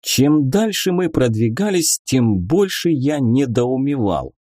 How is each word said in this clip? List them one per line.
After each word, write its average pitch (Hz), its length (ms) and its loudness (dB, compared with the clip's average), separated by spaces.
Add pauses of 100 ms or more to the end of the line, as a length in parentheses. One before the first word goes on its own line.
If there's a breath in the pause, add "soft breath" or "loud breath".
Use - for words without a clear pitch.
Чем 147 480 2
дальше 196 440 0
мы 180 180 0
продвигались, 127 920 0
тем 117 340 2
больше 170 520 0
я 147 280 0
недоумевал. 123 1120 0 (180)